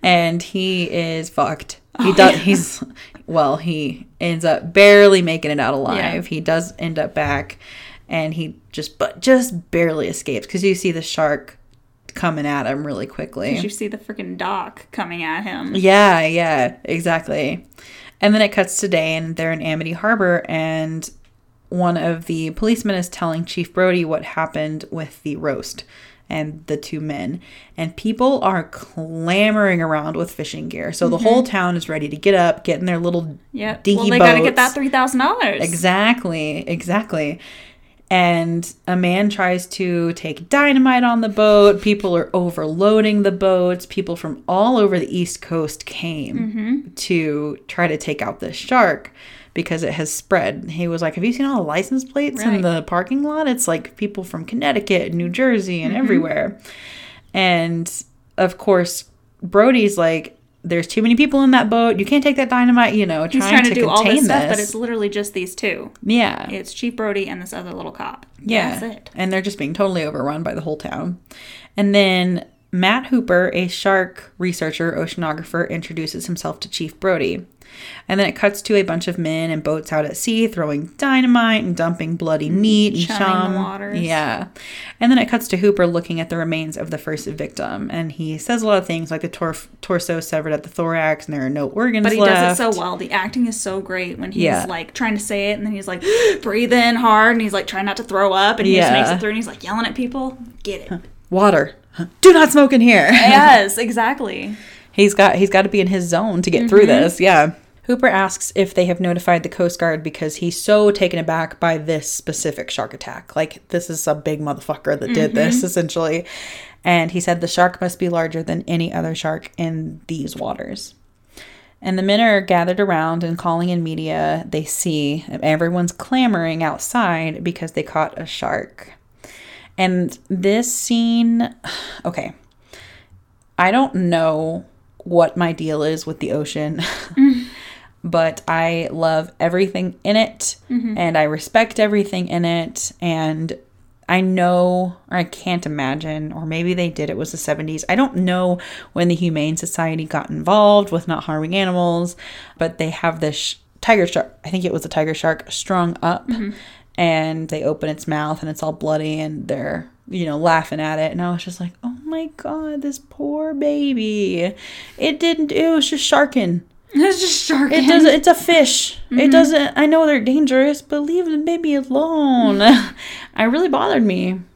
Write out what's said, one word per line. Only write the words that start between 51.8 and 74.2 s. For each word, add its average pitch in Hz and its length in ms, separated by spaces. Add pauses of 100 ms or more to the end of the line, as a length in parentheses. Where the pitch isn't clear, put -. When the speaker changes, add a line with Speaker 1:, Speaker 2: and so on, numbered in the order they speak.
Speaker 1:
plates 285 380
in 226 80
Speaker 2:
Right. 196 120
Speaker 1:
the 170 200
parking 190 400
lot? 302 260
It's, 247 200
like, 165 280
people 202 280
from 165 220
Connecticut, 208 680
New 175 160
Jersey, 190 520
and - 120
Speaker 2:
Mm-hmm. 247 100
Speaker 1:
everywhere." - 540 (760)
And, 170 560 (460)
of 180 220
course, 180 460 (380)
Brody's 208 560
like, 165 380 (260)
"There's 170 240
too - 160
many 233 140
people 277 260
in 269 100
that 240 180
boat. 233 280
You 196 60
can't 277 180
take 285 140
that 269 140
dynamite," 247 440
you 208 120
know, 156 180
Speaker 2:
He's 170 80 (100)
Speaker 1:
trying 240 80
Speaker 2:
trying 240 140
to 240 60
Speaker 1:
to 202 40
Speaker 2:
do 226 140
all - 100
this 220 80
Speaker 1:
contain 254 180
Speaker 2:
stuff, 269 240
but 214 80
Speaker 1:
this. 208 120
Speaker 2:
it's 208 60
literally 226 340
just 202 260
these 185 200
two. - 360 (120)
Speaker 1:
Yeah. 220 480
Speaker 2:
It's 190 220
Chief 240 240
Brody 202 320
and 180 140
this - 100
other 180 200
little 175 200
cop. - 340 (180)
Speaker 1:
Yeah. 214 340
Speaker 2:
That's 214 180
it. - 180
Speaker 1:
And 185 180
they're 190 100
just 196 160
being 147 160
totally 185 300
overrun 151 380
by - 120
the - 80
whole 156 140
town. 175 420 (580)
And 202 180
then 180 520 (240)
Matt 202 360
Hooper, 180 480
a 180 140
shark 185 720